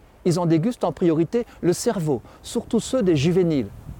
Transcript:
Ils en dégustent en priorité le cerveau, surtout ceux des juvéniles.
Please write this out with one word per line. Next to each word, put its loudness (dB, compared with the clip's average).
Ils 2
en 0
dégustent 0
en 0
priorité 0
le 0
cerveau, -2
surtout -2
ceux -2
des 4
juvéniles. 2